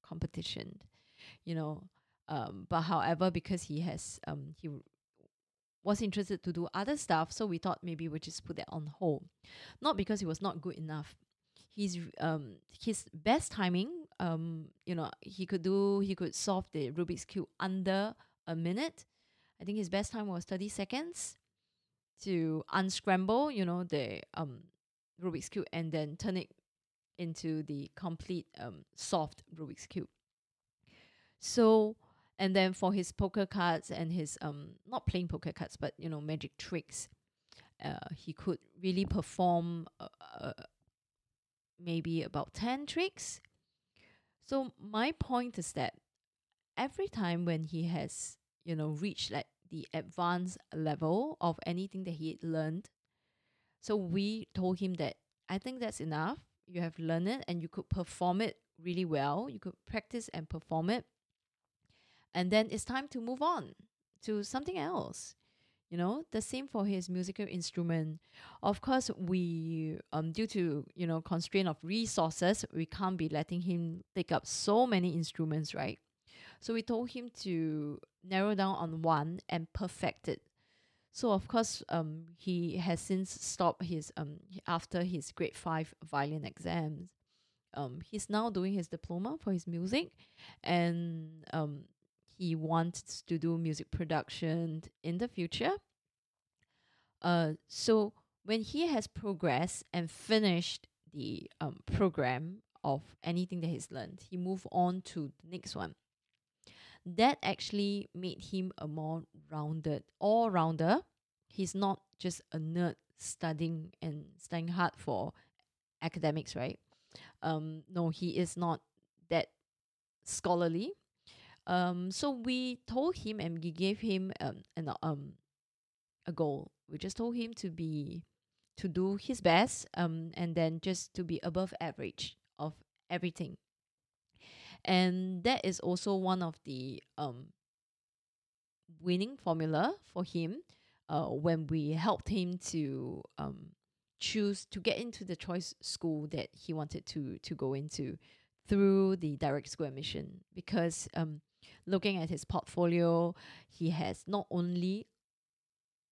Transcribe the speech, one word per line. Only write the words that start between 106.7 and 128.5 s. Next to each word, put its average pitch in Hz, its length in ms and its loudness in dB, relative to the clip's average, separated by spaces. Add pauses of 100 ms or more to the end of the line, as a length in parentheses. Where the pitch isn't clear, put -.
That 220 380 4
actually 202 720 0
made 180 240 -6
him 185 380 -4
a 156 100 -6
more 156 360 -4 (260)
rounded, 151 560 -2 (140)
all-rounder. 190 800 4 (460)
He's - 280 -4
not 196 260 2 (180)
just - 220 -4 (120)
a 165 40 -2
nerd 165 380 0 (220)
studying 165 840 -4
and 151 260 -6 (100)
studying 165 320 -4
hard 175 260 2
for - 380 -2 (680)
academics, 156 540 0
right? 127 240 -4 (640)
Um, 156 480 -2
no, 175 200 0
he 170 280 -2
is 175 180 0
not 170 260 0 (480)
that 165 180 4 (760)
scholarly. 175 720 2 (720)
Um, 180 440 2
so 285 200 0
we 254 460 0 (100)
told 277 280 2
him 214 240 -4
and 170 240 -2
we 170 80 -2
gave 190 280 2
him, 190 400 2
um, - 240 -4 (120)
an, 151 160 -2 (120)
um, 143 300 -2 (920)
a 180 60 -4
goal. 147 400 -2 (160)
We 156 100 -10
just 190 200 -8
told 240 180 -2
him 233 200 -4
to 190 140 -6
be, 160 540 -4 (540)